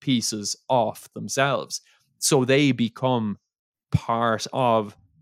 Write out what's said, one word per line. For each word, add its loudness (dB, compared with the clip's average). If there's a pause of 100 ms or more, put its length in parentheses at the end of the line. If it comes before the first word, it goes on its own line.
pieces -2 (120)
off -2
themselves. -4 (400)
So 2
they 4
become -2 (540)
part 0
of 0 (260)